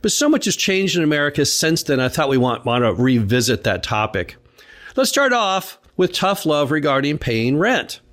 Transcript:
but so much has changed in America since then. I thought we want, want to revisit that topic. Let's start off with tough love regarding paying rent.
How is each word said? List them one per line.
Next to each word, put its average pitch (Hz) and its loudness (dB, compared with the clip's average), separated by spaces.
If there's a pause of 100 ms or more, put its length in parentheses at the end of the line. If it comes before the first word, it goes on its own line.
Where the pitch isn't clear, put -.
but 214 0
so 294 2
much - 2
has 196 -2
changed 190 0
in 165 0
America 147 0
since 160 0
then. 135 0
I 127 0
thought 139 -2
we 135 2
want, 123 0
want 123 0
to 110 2
revisit 120 2
that 92 -2
topic. 107 -4 (580)
Let's 262 2
start 277 2
off 190 -2 (200)
with 180 2
tough 190 -2
love 147 2
regarding 147 0
paying 120 0
rent. 202 -2 (140)